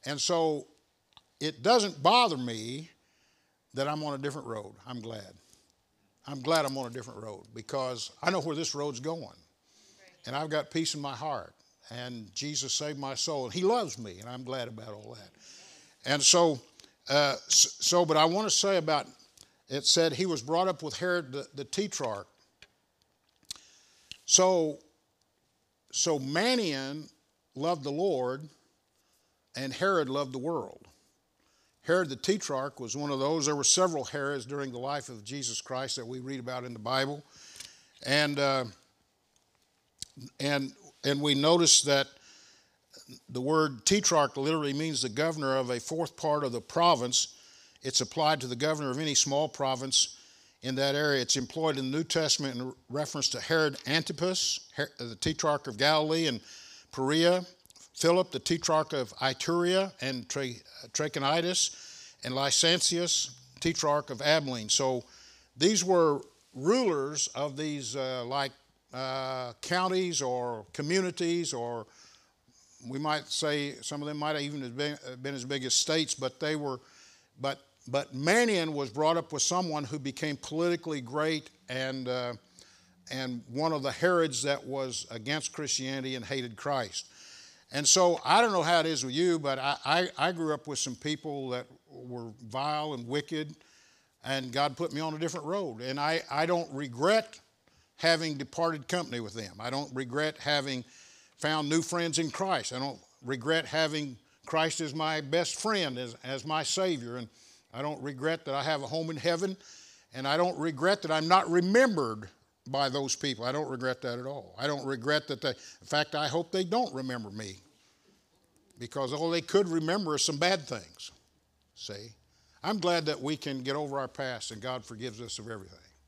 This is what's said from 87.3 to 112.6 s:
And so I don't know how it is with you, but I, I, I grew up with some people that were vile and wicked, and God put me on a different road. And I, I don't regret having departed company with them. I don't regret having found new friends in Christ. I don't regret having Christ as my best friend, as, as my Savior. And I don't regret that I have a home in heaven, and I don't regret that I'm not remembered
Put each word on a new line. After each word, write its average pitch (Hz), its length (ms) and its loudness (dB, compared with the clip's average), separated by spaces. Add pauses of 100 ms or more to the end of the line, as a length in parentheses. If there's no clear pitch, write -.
And 143 160 0
so 175 380 6
I 180 160 8
don't 226 120 6
know 180 100 4
how 165 180 6
it 156 60 2
is 147 180 -2
with 127 100 -6
you, 170 240 4
but 139 200 0
I, 139 260 0
I, 170 320 2
I 165 160 0
grew 165 220 -2
up 147 120 -8
with 143 120 -6
some 123 180 -4
people 143 540 -4
that 123 160 -4 (240)
were 123 400 -10 (160)
vile 151 480 -2
and 120 120 -6
wicked, 151 480 -4 (720)
and 131 260 -4
God 139 280 0
put 156 160 -4
me 151 80 -4
on 160 100 -4
a 156 60 -8
different 160 260 -4
road. 156 380 -4
And 135 180 -4
I, 160 300 2
I 151 160 0
don't 170 260 0
regret 143 680 2 (580)
having 160 400 2
departed 151 500 -2
company 151 320 -2
with 104 160 -8
them. 98 240 -10
I 120 120 -6
don't 135 220 -4
regret 135 460 -2
having 139 460 -2 (540)
found 151 300 0
new 160 140 2
friends 170 380 -2
in 160 100 0
Christ. 180 420 -2
I 127 60 -6
don't 135 200 -6 (260)
regret 135 420 0
having 151 500 0 (300)
Christ 160 340 0
as 147 140 -4
my 156 260 0
best 151 400 0
friend, 175 380 0
as, 120 240 -8
as 131 240 -6
my 156 160 0
Savior. 135 540 -2
And 120 120 -10 (460)
I 123 80 -8
don't 151 180 -6
regret 147 440 -4
that 135 100 -4
I 139 80 -2
have 147 200 0
a 131 40 -8
home 160 240 -4
in 156 60 -6
heaven, 170 400 0 (580)
and 131 140 -4
I 147 80 2
don't 175 220 2
regret 165 440 2
that 156 80 -4
I'm 156 160 2
not 185 240 6
remembered 175 800 4 (400)